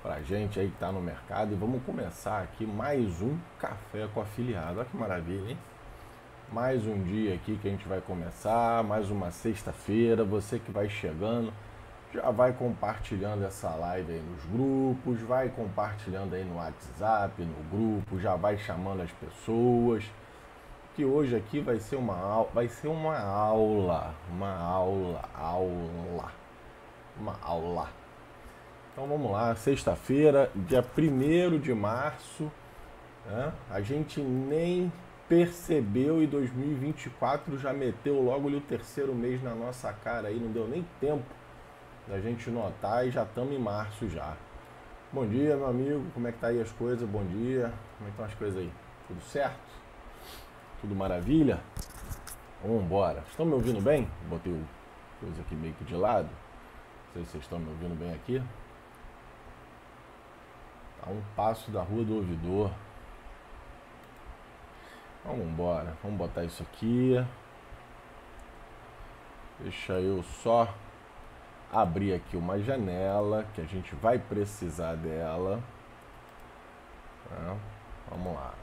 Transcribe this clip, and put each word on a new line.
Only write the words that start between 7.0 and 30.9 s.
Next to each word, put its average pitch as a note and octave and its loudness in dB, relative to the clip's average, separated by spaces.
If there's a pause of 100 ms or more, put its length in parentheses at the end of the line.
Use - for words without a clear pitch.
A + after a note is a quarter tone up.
dia G2 2
aqui G#2 -2
que G2+ 0
a - 0
gente F#2+ -4
vai F#2 0
começar, A2 2
mais G#2 0
uma F#2+ -2
sexta-feira. A2+ 2
Você G#2 0
que - -10
vai G#2 0
chegando, G#2+ -2 (600)
já A3 2
vai B2 8
compartilhando G#2 0
essa F#2+ -4
live E2+ -2
aí E2 -4
nos D#2+ -8
grupos, B2+ 2
vai B2+ 2
compartilhando G#2 -2
aí F#2 -2
no F2 -4
WhatsApp, F#2+ 0
no D#2 -4
grupo, G2+ 2
já F#2+ 2
vai G2+ 4
chamando F#2+ -2
as E2+ -4
pessoas, A#2+ 4 (920)
que D3+ 0
hoje C3+ 6
aqui G#2+ 0
vai B2+ 2
ser G#2+ -2
uma A2 0
au-, G#2 4
vai A#2+ 4
ser - -6
uma D#3 0
aula, G2+ 4 (160)
uma F#2+ -4
aula, F2+ 2
aula, E2+ -2 (880)
uma G2+ -4
aula. E2 -2 (1040)
Então C3+ -6
vamos C#3+ 0
lá, A2+ 4
sexta-feira, C#3 6
dia G2 6
primeiro D3+ 6